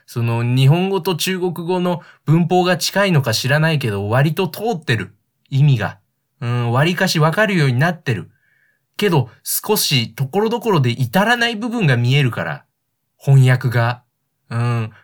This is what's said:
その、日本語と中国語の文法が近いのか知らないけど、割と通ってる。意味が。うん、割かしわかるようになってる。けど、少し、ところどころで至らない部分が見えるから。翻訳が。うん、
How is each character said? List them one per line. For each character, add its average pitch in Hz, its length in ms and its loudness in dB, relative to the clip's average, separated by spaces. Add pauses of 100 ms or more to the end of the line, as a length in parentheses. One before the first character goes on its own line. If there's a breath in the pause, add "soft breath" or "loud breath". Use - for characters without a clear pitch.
そ - 160 -8
の、 117 220 -2
日 127 240 4
本 180 220 4
語 196 120 -2
と 190 140 -2
中 185 240 -4
国 180 120 -2
語 175 280 -4
の 180 220 -2 (240 loud breath)
文 165 200 4
法 180 180 2
が 180 140 2
近 196 300 0
い 185 40 2
の 143 120 4
か 135 100 -2
知 - 140 -4
ら 143 120 2
な 160 120 2
い 151 80 0
け 123 100 -2
ど、 101 180 -4
割 143 280 2
と 190 120 -2
通 - 140 -10 (140)
っ 254 40 -10
て 120 160 -2
る。 95 200 -8 (340)
意 135 140 2
味 135 140 4
が。 92 220 -6 (420)
う 120 60 -6
ん、 120 240 -2
割 160 240 0
か 185 120 0
し 165 120 -2
わ 160 120 2
か 214 160 2
る 202 80 -2
よ 151 100 2
う - 40 2
に 120 100 0
な 165 100 2
っ 175 140 -8
て 123 100 -4
る。 87 160 -8 (680)
け 208 120 -2
ど、 147 200 0 (140 loud breath)
少 - 320 -4
し、 120 380 -2
と 135 140 -4
こ 196 140 -2
ろ 220 80 -2
ど 233 120 -4
こ 233 100 -2
ろ 165 80 4
で 123 100 0
至 131 360 0
ら 240 100 2
な 233 140 -2
い 226 80 -6
部 233 100 -6
分 226 180 -2
が 127 120 2
見 120 180 0
え 143 80 2
る 117 80 0
か 92 140 -6
ら。 71 200 -10 (520)
翻 135 320 4
訳 127 180 0
が。 120 360 -2 (460)
う - 60 -10
ん、 117 360 -4 (120 soft breath)